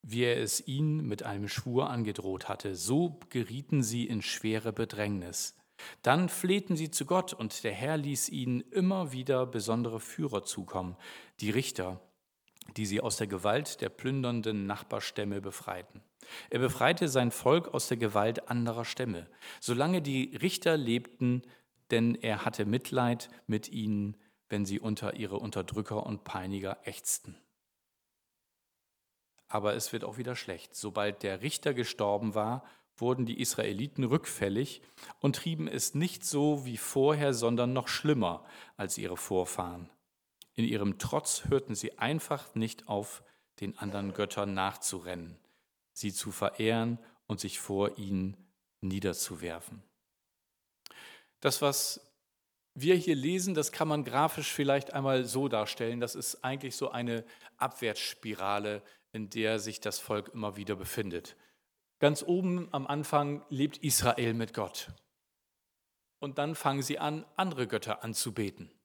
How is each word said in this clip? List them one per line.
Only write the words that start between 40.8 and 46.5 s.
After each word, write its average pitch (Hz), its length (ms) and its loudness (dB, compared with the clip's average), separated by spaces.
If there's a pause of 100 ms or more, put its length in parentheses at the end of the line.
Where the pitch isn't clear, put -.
Trotz - 520 -2
hörten 131 260 2
sie - 240 -6
einfach 143 560 -2
nicht 113 320 -4
auf, 104 340 -4 (380)
den 101 180 -6
anderen 101 360 -4
Göttern 101 400 0
nachzurennen, 90 840 -4 (540)
sie 101 220 -4
zu - 180 -4
verehren 113 640 0 (300)